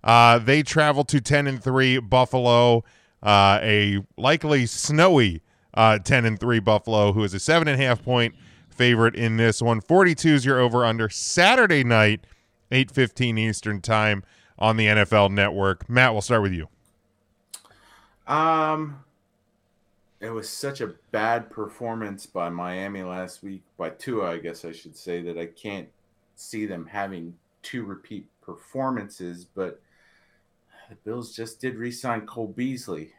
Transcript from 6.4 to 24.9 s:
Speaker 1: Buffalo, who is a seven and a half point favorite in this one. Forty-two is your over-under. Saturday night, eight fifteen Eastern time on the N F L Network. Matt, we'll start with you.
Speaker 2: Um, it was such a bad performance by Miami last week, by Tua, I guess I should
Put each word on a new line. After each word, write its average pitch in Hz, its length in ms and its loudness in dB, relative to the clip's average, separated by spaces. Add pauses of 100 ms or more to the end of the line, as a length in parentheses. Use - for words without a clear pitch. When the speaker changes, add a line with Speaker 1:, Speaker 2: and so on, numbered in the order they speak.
Speaker 1:
Buffalo, 104 520 2
who 107 120 0
is 95 100 -4
a 98 60 -8
seven 160 280 0
and 135 140 -2
a 135 40 0
half 123 180 -2
point 120 300 -2 (360)
favorite 117 460 2
in 113 220 -2
this 113 240 2
one. 117 200 0
Forty-two 170 480 2
is 139 160 2
your 131 140 2
over-under. 117 500 0
Saturday 185 760 2
night, 110 420 4 (460)
eight 127 200 0
fifteen 123 460 -2
Eastern 107 440 -4
time 107 420 0 (340)
on 110 200 2
the 110 100 2
N 107 100 4
F 101 140 2
L 104 180 6
Network. 98 600 -2
Matt, 123 240 2
we'll 107 80 -4
start 113 220 0
with 98 100 -2
you. 80 160 -10 (1600)
Speaker 2:
Um, 156 760 -2 (1160)
it 110 80 -12
was 110 180 -12
such 139 320 -10
a 107 140 -8 (180)
bad 113 380 -4
performance 107 800 -12
by 87 220 -8
Miami 92 540 -10
last 90 400 -14
week, 98 200 -16 (140)
by 85 120 -8
Tua, 101 440 -8
I 85 40 -10
guess 82 260 -14
I 85 80 -16
should 80 240 -20